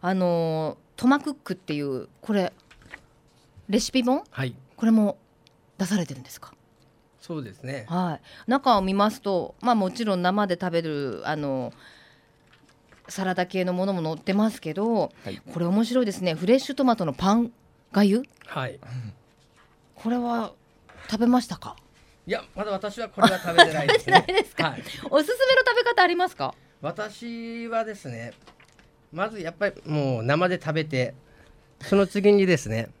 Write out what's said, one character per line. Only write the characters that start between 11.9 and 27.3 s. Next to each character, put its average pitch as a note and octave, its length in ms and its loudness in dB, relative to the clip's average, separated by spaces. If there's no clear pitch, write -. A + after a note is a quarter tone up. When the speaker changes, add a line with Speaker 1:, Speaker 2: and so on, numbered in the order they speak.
Speaker 1:
ー、 - 0 -
サ - 160 -8
ラ F#3 100 0
ダ F3+ 120 0
系 F#3 180 -2
の F3+ 80 -2
も F3+ 140 -2
の G3 80 -2
も F3 100 -2
載 D#3+ 120 -4
っ - 60 -12
て - 120 -2
ま G#3+ 180 2
す - 80 -12
け D#3 140 -8
ど、 G#3 400 0
Speaker 3:
は G2+ 60 -10
い。 F#2 120 -12
Speaker 1:
こ E3+ 60 -4
れ E3+ 60 0
面 G3+ 200 2
白 B3 180 2
い - 20 2
で G3+ 60 -2
す F#3 100 -8
ね。 F3 120 0
フ E3 140 -4
レ A#3 80 8
ッ C4+ 40 6
シ C4+ 140 -8
ュ - 20 -8
ト C#4 80 0
マ B3 140 4
ト F3+ 80 -2
の D3 80 -2
パ F#3+ 220 2
ン A#3 180 0
が G3+ 100 6
ゆ？ G#3 200 4
Speaker 2:
は C3 220 -8
い。 - 100 -12
Speaker 1:
こ - 140 -6
れ A#3+ 80 0
は A#3 340 -4
食 G#3+ 120 -2
べ A#3+ 60 4
ま B3 120 6
し D3+ 80 -6
た E3+ 80 -8
か？ - 220 -16
Speaker 2:
い F3 40 -4
や、 - 120 -6
ま G3+ 100 -6
だ G#3+ 60 -6
私 G3+ 280 -8
は A3+ 80 -8
こ G3 140 -2
れ G#3+ 100 6
は F#3 80 -2
食 E3+ 160 -4
べ F3 120 8
て D#3 60 -4
な D3+ 120 -2
い - 20 0
で A4 120 4
す - 100 -8
ね。 F#4+ 100 6
Speaker 1:
<laughs> - 0 -
食 - 80 -4
べ - 0 -
て F#4 60 -4
な F#4+ 60 4
い - 40 0
で - 60 -8
す - 60 -20
か？ - 160 0
Speaker 2:
は B3 60 -10
い。 - 60 -14
Speaker 1:
お D4+ 120 4
す D4 60 -2
す B4 180 0
め C5 100 6
の C5 100 6
食 A#4+ 120 2
べ A#4+ 120 2
方 A#4 140 4
あ F4 40 6
り F4 100 0
ま F4+ 100 0
す - 80 -8
か？ C3+ 180 -4
Speaker 2:
私 A#3 880 -10